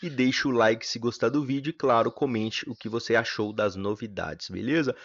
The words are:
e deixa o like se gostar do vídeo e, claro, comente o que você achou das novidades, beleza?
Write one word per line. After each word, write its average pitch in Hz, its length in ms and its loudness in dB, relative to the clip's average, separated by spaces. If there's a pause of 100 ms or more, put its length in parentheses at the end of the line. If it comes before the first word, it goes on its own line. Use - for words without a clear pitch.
e 170 80 -6
deixa 127 360 2
o 135 40 2
like 113 340 4
se - 140 -6
gostar 117 300 0
do 147 140 0
vídeo 139 280 -2
e, - 20 -10
claro, 117 380 2
comente 113 580 -2
o 120 60 -8
que - 120 -12
você 113 280 -2
achou 113 360 0
das 107 240 0
novidades, 98 720 -6
beleza? 120 580 -2